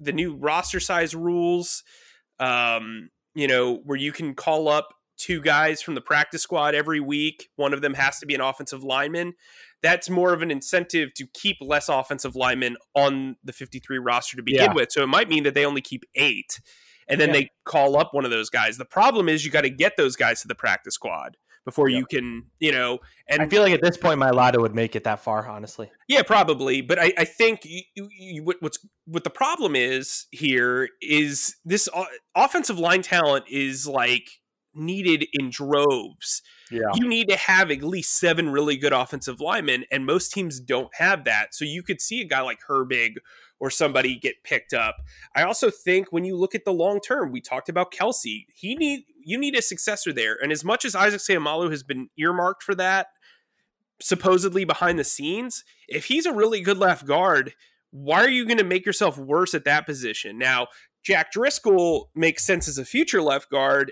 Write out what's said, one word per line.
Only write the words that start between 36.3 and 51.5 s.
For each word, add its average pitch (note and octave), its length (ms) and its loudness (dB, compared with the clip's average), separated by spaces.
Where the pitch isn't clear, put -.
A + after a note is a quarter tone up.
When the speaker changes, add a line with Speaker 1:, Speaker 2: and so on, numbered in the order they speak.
Speaker 2:
Yeah. A#2 120 -4
Speaker 1:
You A#3+ 120 2
need A3+ 220 0
to F#3+ 80 2
have F#3 340 4
at C#3 100 -4
least E3+ 380 -4
seven E3 300 2
really C#3+ 260 0
good C#3 180 2
offensive B2+ 460 -4
linemen, C#3+ 500 -2
and C3+ 160 -2
most E3+ 280 0
teams E3 260 -6
don't B2+ 360 -4
have F3 280 0
that. G#2+ 320 0
So - 80 -6
you D#3 180 -8
could F3+ 200 -6
see A#3+ 200 -6
a G3+ 40 -8
guy C#3+ 160 -2
like B2 180 -4
Herbig B2 460 0
or C3 120 -4
somebody C3 500 0
get B2 240 -6
picked - 300 -4
up. A2+ 240 -2
I C#3+ 100 2
also G3+ 260 2
think F#3 420 0
when E3+ 140 -2
you F#3+ 100 -4
look F#3 180 -2
at - 120 -6
the G3 80 0
long F#3 260 0
term, G3+ 320 -4
we B2 80 -8
talked C3 300 -8
about F3+ 240 -2
Kelce. A#2 600 -4
He A3 220 -8
need, D4 280 -2
you F3 140 -6
need C#4 180 -2
a A#3+ 60 2
successor G3+ 500 -4
there. A2+ 300 -2
And C#3+ 100 -2
as D3+ 140 -4
much G#3 180 0
as A#3 100 -4
Isaac G3+ 280 2
Seumalo D#3+ 500 0